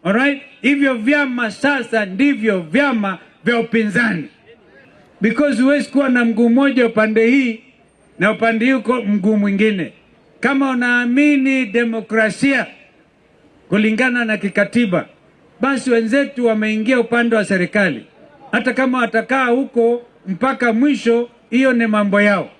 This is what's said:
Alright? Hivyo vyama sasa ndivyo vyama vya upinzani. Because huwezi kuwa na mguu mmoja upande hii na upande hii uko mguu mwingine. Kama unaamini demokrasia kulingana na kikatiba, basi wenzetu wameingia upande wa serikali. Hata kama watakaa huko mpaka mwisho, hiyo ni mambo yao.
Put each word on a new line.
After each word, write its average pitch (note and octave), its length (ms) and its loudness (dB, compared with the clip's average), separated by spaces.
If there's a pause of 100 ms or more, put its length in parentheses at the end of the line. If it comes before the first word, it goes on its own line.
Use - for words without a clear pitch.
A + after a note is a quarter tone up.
Alright? C4+ 380 -2 (200)
Hivyo C#4 320 0
vyama B3 560 -2
sasa A#3 560 -2
ndivyo G#3 540 0
vyama G3+ 580 -2 (260)
vya A#3 140 0
upinzani. G#3+ 640 -2 (960)
Because A#3 420 0
huwezi C#4 280 0
kuwa C4+ 180 0
na B3 160 2
mguu A#3 240 2
mmoja B3+ 380 2
upande A3 400 2
hii B3 340 0 (580)
na G3+ 140 2
upande A3+ 320 0
hii C4 80 4
uko A#3+ 300 -2
mguu G#3 340 0
mwingine. G3+ 560 0 (480)
Kama C4+ 300 0
unaamini B3+ 960 0
demokrasia A3+ 1000 -2 (1000)
kulingana A3 560 0
na A3 120 -2
kikatiba, G3+ 680 -2 (540)
basi C4 300 -2
wenzetu A#3+ 560 0
wameingia A3 540 0
upande A#3 360 0
wa G#3 80 0
serikali. F3+ 640 -2 (460)
Hata A#3+ 200 0
kama B3+ 260 0
watakaa B3 480 0
huko A#3+ 560 0 (240)
mpaka A#3 460 -2
mwisho, A#3 560 0 (220)
hiyo C4 220 2
ni A#3 140 2
mambo G3+ 340 2
yao. G3+ 400 0